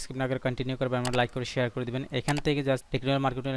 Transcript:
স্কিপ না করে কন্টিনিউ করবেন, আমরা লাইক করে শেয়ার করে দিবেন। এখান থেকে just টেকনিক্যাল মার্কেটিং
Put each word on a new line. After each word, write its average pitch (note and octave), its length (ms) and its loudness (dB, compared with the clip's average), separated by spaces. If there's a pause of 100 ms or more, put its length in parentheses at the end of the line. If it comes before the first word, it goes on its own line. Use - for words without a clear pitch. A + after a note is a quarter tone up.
স্কিপ C3 200 -10
না C3 80 2
করে C3 160 0
কন্টিনিউ B2+ 360 -2
করবেন, B2+ 200 0
আমরা B2 180 0
লাইক A#2+ 160 4
করে B2+ 180 -2
শেয়ার B2 200 2
করে B2+ 140 -2
দিবেন। B2+ 160 -2 (160)
এখান D3 160 2 (100)
থেকে D3 220 2
just C3 240 2
টেকনিক্যাল C3+ 340 2
মার্কেটিং C3 320 0